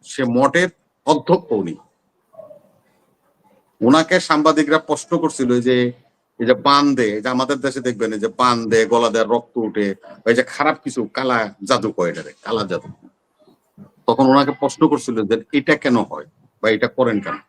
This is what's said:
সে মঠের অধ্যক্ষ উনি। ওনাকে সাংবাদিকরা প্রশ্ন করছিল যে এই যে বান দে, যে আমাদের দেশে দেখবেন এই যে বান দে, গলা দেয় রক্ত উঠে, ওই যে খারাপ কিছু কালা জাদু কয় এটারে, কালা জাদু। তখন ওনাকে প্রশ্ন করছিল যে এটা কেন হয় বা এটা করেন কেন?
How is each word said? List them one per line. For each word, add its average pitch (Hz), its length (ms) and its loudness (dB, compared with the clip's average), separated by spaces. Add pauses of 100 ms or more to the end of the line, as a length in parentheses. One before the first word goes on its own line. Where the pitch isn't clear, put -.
(120)
সে 135 120 -4 (140)
মঠের 165 320 2 (420)
অধ্যক্ষ 165 380 0 (120)
উনি। 85 140 -8 (2000)
ওনাকে 156 340 4 (140)
সাংবাদিকরা 151 500 2 (100)
প্রশ্ন - 220 -4 (120)
করছিল 135 280 -2 (160)
যে 127 80 2 (640)
এই 120 100 -2
যে - 60 6 (120)
বান 143 180 4 (120)
দে, 120 100 2 (160)
যে 117 120 -4
আমাদের 135 300 0
দেশে 135 220 -4
দেখবেন 110 280 -2
এই 101 100 -6
যে 113 40 0 (100)
বান 123 180 2 (140)
দে, 113 80 4 (120)
গলা 117 220 2
দেয় 110 200 0
রক্ত 120 200 -4 (140)
উঠে, 101 200 -2 (380)
ওই 113 120 4
যে 127 60 2 (100)
খারাপ 147 300 0
কিছু 127 180 -6 (140)
কালা 127 240 -2 (300)
জাদু 110 260 2
কয় 87 160 0
এটারে, 78 200 -12 (140)
কালা 107 260 -4
জাদু। 85 180 -6 (1160)
তখন 123 240 4
ওনাকে 139 300 4
প্রশ্ন - 200 -2 (100)
করছিল 123 260 -4 (120)
যে 113 60 2 (220)
এটা 135 260 0
কেন 123 140 0 (140)
হয় 76 160 -12 (340)
বা 107 140 0
এটা 113 120 -2 (100)
করেন 113 280 0
কেন? 98 120 -8 (120)